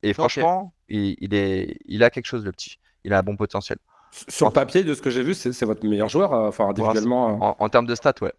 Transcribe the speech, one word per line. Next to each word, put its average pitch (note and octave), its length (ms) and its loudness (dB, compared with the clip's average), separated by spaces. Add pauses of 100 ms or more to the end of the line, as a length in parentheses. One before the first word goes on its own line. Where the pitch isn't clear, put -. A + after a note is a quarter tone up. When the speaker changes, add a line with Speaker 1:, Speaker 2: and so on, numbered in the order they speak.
Speaker 1:
Et G#2 60 0
Speaker 2:
Ok. G2+ 60 0
Speaker 1:
franchement, F3 580 0 (160)
il, G2+ 300 -2
il G2+ 160 -4
est, F#2+ 500 -2
il G#2+ 180 2
a A#2 60 8
quelque B2 180 -6
chose, A2 180 -8
le F#2+ 60 -6
petit. - 280 -16 (240)
Il G2+ 100 -2
a F#2+ 60 6
un F#2+ 40 0
bon G2+ 120 -4
potentiel. G2+ 420 -4 (500)
Speaker 3:
Sur - 180 0
le - 40 4
Speaker 1:
En - 20 -2
Speaker 3:
papier, C#3 320 2
de D3+ 100 0
ce C3+ 80 -6
que C#3 80 0
j'ai B2 140 0
vu, D#3+ 100 -2
c'est, B2+ 200 -4
c'est - 120 -4
votre G#2+ 200 -2
meilleur G#2 220 0
joueur, D#3+ 260 2
euh, A2 140 2
enfin, G#2 180 0
Speaker 1:
Pour G2+ 220 0
Speaker 3:
individuellement, A2+ 420 2
euh. G#2 160 0
Speaker 1:
en, G#2 120 2
en G#2+ 120 0
termes A#2+ 180 4
de A#2 80 -2
stats, C#3 260 0
ouais. G2 180 -4